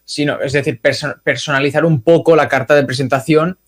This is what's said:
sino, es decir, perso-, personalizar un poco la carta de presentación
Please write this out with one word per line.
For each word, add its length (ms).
sino, 340
es 140
decir, 260
perso-, 440
personalizar 600
un 200
poco 320
la 120
carta 280
de 80
presentación 760